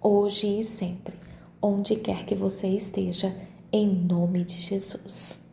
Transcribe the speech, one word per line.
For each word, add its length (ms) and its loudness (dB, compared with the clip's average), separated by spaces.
hoje 580 4
e 40 -2
sempre, 520 -4
onde 340 2
quer 300 -4
que 100 -2
você 320 0
esteja, 680 -2
em 160 4
nome 560 2
de 120 -8
Jesus. 880 -2